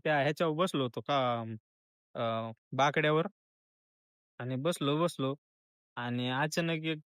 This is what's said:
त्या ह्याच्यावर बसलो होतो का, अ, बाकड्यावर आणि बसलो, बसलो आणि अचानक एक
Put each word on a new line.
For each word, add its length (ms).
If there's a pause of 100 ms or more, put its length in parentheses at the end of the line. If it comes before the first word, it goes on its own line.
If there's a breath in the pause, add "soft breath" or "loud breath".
त्या 160
ह्याच्यावर 360
बसलो 260
होतो 180
का, 400 (760)
अ, 380 (200)
बाकड्यावर 540 (1120)
आणि 160
बसलो, 420
बसलो 360 (640)
आणि 340
अचानक 540
एक 140 (120)